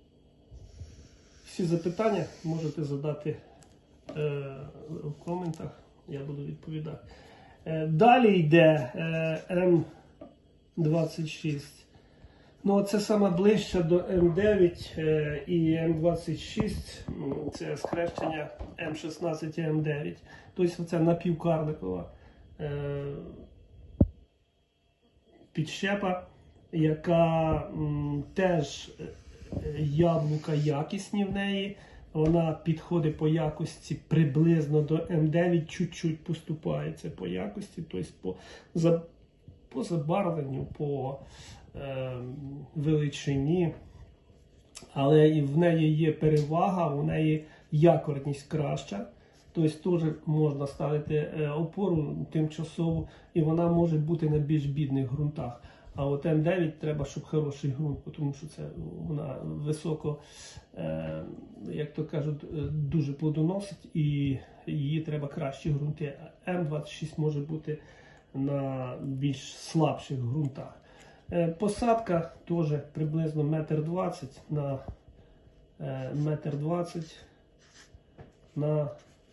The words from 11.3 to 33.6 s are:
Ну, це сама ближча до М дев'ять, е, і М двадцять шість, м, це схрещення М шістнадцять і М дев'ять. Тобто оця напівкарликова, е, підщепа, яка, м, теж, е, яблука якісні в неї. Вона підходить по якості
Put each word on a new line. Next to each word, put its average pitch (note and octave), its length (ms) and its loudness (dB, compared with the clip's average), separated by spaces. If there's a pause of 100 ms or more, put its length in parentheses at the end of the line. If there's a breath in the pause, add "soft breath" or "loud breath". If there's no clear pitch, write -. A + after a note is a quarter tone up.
Ну, G3 200 6
це G#3 160 0
сама G#3 300 4
ближча F#3+ 520 4
до F3 280 4
М F3 240 4
дев'ять, F#3+ 640 4
е, D3+ 500 0
і E3 260 4
М E3 200 2
двадцять E3 460 0
шість, - 680 -6
м, C#3+ 260 -6 (180)
це D#3 240 -6
схрещення D#3+ 720 -4 (300)
М D#3+ 160 -6
шістнадцять D#3+ 640 -6
і E3 40 -2
М D#3 220 0
дев'ять. D3+ 400 -4 (300 loud breath)
Тобто F3 300 0
оця E3+ 160 -2
напівкарликова, D#3+ 1120 0 (480 loud breath)
е, C#3+ 440 -6 (2500)
підщепа, F#3+ 720 -2 (480 soft breath)
яка, E3 840 4 (180)
м, D3 500 -2 (100)
теж, F3 680 0
е, - 60 -12 (760)
яблука D3+ 760 2
якісні D3+ 720 0
в F#3+ 60 -2
неї. G3 460 -2 (360 loud breath)
Вона D#3+ 380 4
підходить D#3 680 -2
по D#3 100 0
якості D#3 800 -2